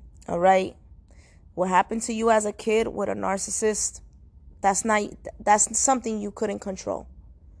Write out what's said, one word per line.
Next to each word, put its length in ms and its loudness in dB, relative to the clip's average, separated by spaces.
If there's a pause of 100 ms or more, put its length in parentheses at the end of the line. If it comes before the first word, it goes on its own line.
(280)
All 120 -4
right? 340 4 (800)
What 140 -2
happened 340 2
to 100 -6
you 180 0
as 140 4
a 80 -2
kid 360 0
with 200 -4
a 60 -4
narcissist, 880 -2 (600)
that's 240 2
not, 180 2 (360)
that's 400 2
something 420 0
you 120 -8
couldn't 260 -4
control. 480 -8 (540)